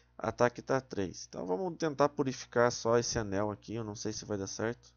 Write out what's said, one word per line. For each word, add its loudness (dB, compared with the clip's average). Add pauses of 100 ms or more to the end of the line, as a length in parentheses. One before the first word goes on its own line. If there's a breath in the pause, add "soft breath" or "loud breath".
(180 soft breath)
Ataque 2
tá 0
três. -6
Então -8
vamos -2
tentar 4
purificar 2
só 2
esse 0
anel -2
aqui. -8
Eu -6
não -8
sei -6
se -8
vai -2
dar -4
certo. -6